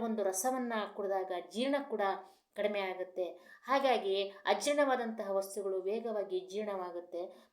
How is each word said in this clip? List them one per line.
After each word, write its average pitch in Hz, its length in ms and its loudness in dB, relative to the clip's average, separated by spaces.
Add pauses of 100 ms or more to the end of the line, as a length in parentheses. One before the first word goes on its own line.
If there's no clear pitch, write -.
ಒಂದು 214 200 0
ರಸವನ್ನ 247 500 0 (220)
ಕುಡಿದಾಗ 190 360 0 (220)
ಜೀರ್ಣ 269 220 2 (140)
ಕೂಡ 214 120 0 (540)
ಕಡಿಮೆ 208 240 2
ಆಗುತ್ತೆ. 180 600 -4 (240)
ಹಾಗಾಗಿ 226 600 4
ಅಜೀರ್ಣವಾದಂತಹ 220 1080 2
ವಸ್ತುಗಳು 196 500 -2
ವೇಗವಾಗಿ 202 580 -2
ಜೀರ್ಣವಾಗುತ್ತೆ. 180 1120 -6